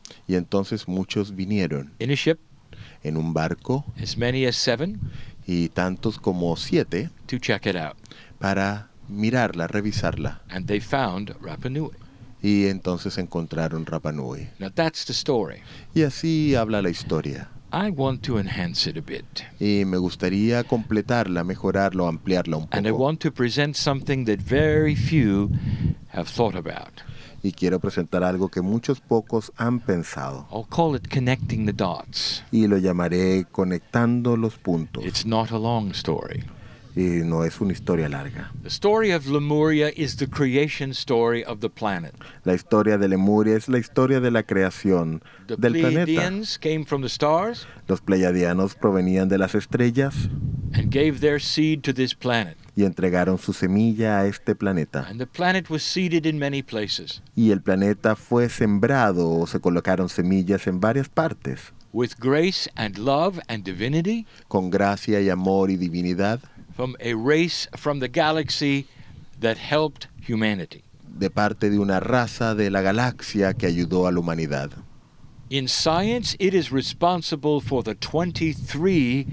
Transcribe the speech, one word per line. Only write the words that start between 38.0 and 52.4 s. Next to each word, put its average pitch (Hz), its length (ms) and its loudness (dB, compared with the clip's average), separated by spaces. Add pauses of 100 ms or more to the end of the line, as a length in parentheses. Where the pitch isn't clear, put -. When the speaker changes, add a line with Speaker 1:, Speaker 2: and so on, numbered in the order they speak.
Speaker 1:
larga. 69 420 -10 (120)
Speaker 2:
The - 40 -14
story 214 460 2
of 147 140 -2
Lemuria 147 680 2
is 143 220 -4
the 139 100 -2
creation 139 640 0
story 117 540 0
of 113 160 -8
the 113 80 -2
planet. 92 440 -4 (300)
Speaker 1:
La 90 120 2
historia 107 420 4
de 98 100 4
Lemuria 104 480 4
es 110 140 -2
la 127 80 4
historia 131 420 2
de 123 120 2
la 110 120 2
creación 90 800 2 (260)
Speaker 2:
The - 80 -6
Speaker 1:
del 120 240 4
planeta. 160 260 4
Speaker 2:
Pleiadians 180 540 -2
came 156 260 -2
from 143 160 -2
the 127 60 -2
stars 170 580 0 (220)
Speaker 1:
Los 95 140 0
pleiadianos 92 720 2
provenían 95 540 4
de 98 80 4
las 95 180 0
estrellas 123 600 0 (580)
Speaker 2:
and - 180 2
gave 139 300 2
their 147 180 4
seed 156 440 0
to 135 100 0
this 127 220 0
planet. 113 420 0 (180)